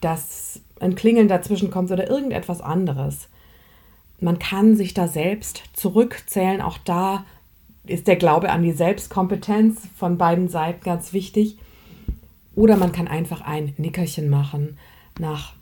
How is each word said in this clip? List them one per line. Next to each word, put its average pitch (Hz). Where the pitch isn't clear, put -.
dass -
ein 185
Klingeln 220
dazwischen 190
kommt 185
oder 185
irgendetwas 220
anderes, 143
man 175
kann 202
sich 196
da 175
selbst 180
zurückzählen. 196
Auch -
da 190
ist 180
der 180
Glaube 170
an 165
die 170
Selbstkompetenz 196
von 175
beiden 175
Seiten 170
ganz 175
wichtig. 208
Oder 214
man 185
kann 170
einfach 165
ein 151
Nickerchen 160
machen 143
nach 151